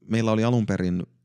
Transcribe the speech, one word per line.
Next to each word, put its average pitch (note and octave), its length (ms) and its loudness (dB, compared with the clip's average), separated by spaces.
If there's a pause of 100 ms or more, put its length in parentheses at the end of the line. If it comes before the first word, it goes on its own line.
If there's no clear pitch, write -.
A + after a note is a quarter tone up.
meillä A2+ 240 0
oli A2 120 0
alun A#2+ 220 2
perin F2+ 360 -2 (220)